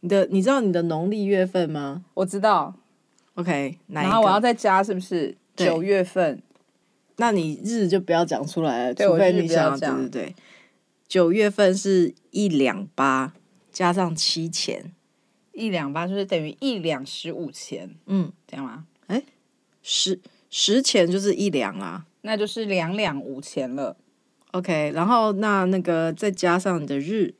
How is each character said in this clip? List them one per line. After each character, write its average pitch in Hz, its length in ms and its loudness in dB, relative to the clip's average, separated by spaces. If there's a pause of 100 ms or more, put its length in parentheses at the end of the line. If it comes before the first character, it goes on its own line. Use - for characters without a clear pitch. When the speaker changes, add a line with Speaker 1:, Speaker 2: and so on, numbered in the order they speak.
Speaker 1:
你 180 100 -6
的， 196 200 4
你 190 120 2
知 220 80 2
道 269 100 2
你 208 100 2
的 175 120 2
农 170 280 -2
历 214 140 -2
月 190 220 2
份 185 240 -2
吗？ 147 420 -8
Speaker 2:
我 190 140 -2
知 190 120 -6
道。 196 360 2 (640)
Speaker 1:
OK， 165 500 -4
哪 151 160 -6
一 - 20 -2
个？ 185 60 0
Speaker 2:
然 214 80 2
后 226 40 6
我 202 80 6
要 202 80 4
再 240 140 4
加， 196 320 2
是 208 80 -4
不 185 80 -2
是？ 175 340 -4 (220)
Speaker 1:
对。 180 100 2
Speaker 2:
九 165 160 2
月 196 220 2
份。 180 380 -2 (760)
Speaker 1:
那 233 160 2
你 160 300 0
日 220 240 -2
就 185 140 2
不 180 120 -2
要 170 120 4
讲 147 220 -4
出 160 160 -4
来 123 240 -2
了， 123 80 -2
Speaker 2:
对， 202 120 2
Speaker 1:
除 180 80 6
非 180 160 6
你 180 160 2
想 160 180 2
要， 156 80 4
Speaker 2:
我 143 40 -4
日 - 20 -6
不 135 60 -4
要 147 60 0
讲。 131 180 -2
Speaker 1:
对， 117 140 -8
对， 80 60 -8
对。 - 60 -16 (720)
九 175 240 4
月 208 200 4
份 196 260 4
是 190 380 2 (160)
一 208 180 0
两 135 460 0
八， 131 400 0 (360)
加 180 220 0
上 175 240 0
七 165 320 -2
钱。 - 420 -6 (600)
Speaker 2:
一 226 160 -6
两 156 240 -2
八 165 140 -4
就 190 80 -4
是 202 100 -2
等 180 180 -2
于 156 180 -8
一 262 180 -2
两 156 260 -2
十 160 300 -10
五 160 160 -8
钱。 - 440 -14 (120)
Speaker 1:
嗯。 190 260 0 (140)
Speaker 2:
这 - 100 -16
样 135 80 -10
吗？ 131 200 -14 (240)
Speaker 1:
哎， 233 140 -2 (600)
十， - 360 -2 (300)
十 214 320 2
钱 208 260 4
就 185 140 0
是 202 140 2
一 202 160 0
两 147 280 -2
啊。 95 280 -10 (160)
Speaker 2:
那 214 120 -4
就 214 120 -2
是 220 180 -6
两 185 320 -2
两 170 240 -2
五 135 180 -10
钱 135 380 -6
了。 135 180 -6 (580)
Speaker 1:
OK， 160 420 -2
然 165 120 0
后 220 260 4
那， 202 340 2
那 190 120 2
个 165 360 0
再 208 160 -2
加 180 280 0
上 180 220 -2
你 147 60 -8
的 139 120 -2
日。 180 420 -2